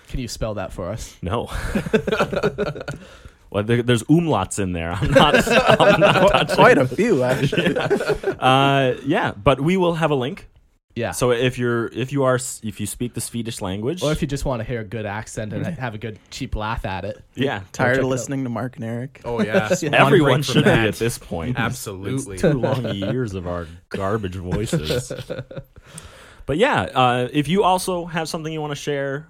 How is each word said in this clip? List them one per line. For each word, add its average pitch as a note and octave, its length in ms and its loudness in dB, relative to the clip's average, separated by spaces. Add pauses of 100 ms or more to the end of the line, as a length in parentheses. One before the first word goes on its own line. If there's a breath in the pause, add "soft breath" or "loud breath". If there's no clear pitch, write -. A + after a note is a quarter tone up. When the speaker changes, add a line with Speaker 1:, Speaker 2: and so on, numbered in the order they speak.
Speaker 1:
Can - 120 -6
you A#2 80 -8
spell A2 260 -6
that F#2+ 200 -8
for F2+ 160 -6
us? - 320 -10
Speaker 2:
No. A2 340 -4
<laughs> - 40 -4 (1900 loud breath)
Well, G#2 140 -2
there, A#2 180 2
there's A#2 220 2
umlauts D3 540 2
in F#2+ 140 -2
there. E2+ 200 -4
I'm A2 180 -2
not, - 240 6 (120)
<laughs> - 0 - (340)
I'm G3+ 200 6
not D3+ 120 6 (200)
touching F#3 240 2
Speaker 3:
Quite G3 220 8
a C3 100 4
few, F3+ 340 2
actually. C3 540 0
Speaker 2:
<laughs> - 640 -2
Uh, C3+ 540 4 (100)
yeah, D3+ 280 0
but C3+ 280 2
we E3+ 160 2
will F3 180 2
have D#3+ 160 0
a D3 40 2
link. C#3 340 -4 (480)
Speaker 1:
Yeah. A2+ 140 -4
Speaker 2:
So B2 220 2
if B2 260 0
you're, A#2+ 300 0
if C3 240 -6
you C#3 120 0
are, B2+ 120 4
s-, - 280 -8
if G#2+ 160 -8
you G#2+ 60 -4
speak A#2+ 260 -6
the B2 80 -8
Swedish - 400 -8
language, G#2+ 420 -4
Speaker 1:
Or D3 80 0
if D#3 120 -2
you E3 40 0
just C#3 200 -4
wanna A#2+ 180 -2
hear A#2 160 -6
a G#2+ 40 -10
good G#2+ 200 -8
accent G#2+ 480 -8
and G#2 140 -6
Speaker 3:
Yeah. - 60 -4
Speaker 1:
have C3 220 -8
a A2 40 -12
good G#2+ 200 -10 (120)
cheap - 260 -8
laugh G#2+ 300 -4
at F#2 180 -6
it. G#2 180 -10 (120)
Speaker 2:
Yeah. B2+ 260 -2 (120)
Speaker 3:
Tired B2+ 240 2
Speaker 1:
Check - 20 2
Speaker 3:
of - 0 -
Speaker 1:
it C3 80 2
out. - 20 0
Speaker 3:
listening C3 360 -4
to B2+ 60 -6
Mark A#2+ 260 -6
and A#2 100 -8
Eric. A#2+ 400 -8
Speaker 4:
Oh, A#2 160 -2
yeah. - 320 2
Speaker 1:
<laughs> - 80 -2
Yeah. D#3 80 -2
Speaker 4:
One - 40 2 (120)
Speaker 2:
Everyone D3+ 240 6 (100)
Speaker 4:
break C#3+ 60 -4
from - 80 -4
Speaker 2:
should - 100 4
be G#2 60 6
Speaker 4:
that. A#2 180 4
Speaker 2:
at G2+ 60 -2
this A#2 240 -2
point. A#2+ 400 -6
Speaker 4:
Absolutely. A#2 800 -6
Speaker 2:
It's - 60 -4
two E3 160 4
long A#2 360 -2
years G#2+ 400 -4
of F2+ 120 -8
our F2 200 -6 (240)
garbage G2 460 -4
voices. G#2+ 800 -4
Speaker 1:
<laughs> B2+ 60 -10 (1200 loud breath)
Speaker 2:
But D3 140 -2
yeah, A3+ 240 4
uh, B2 500 2
if D3 140 0
you F#3+ 160 2
also F#3 420 0
have E3 240 -4
something D#3+ 240 -6
you D#3 80 -6
wanna D3 140 -4
share, C#3 560 -6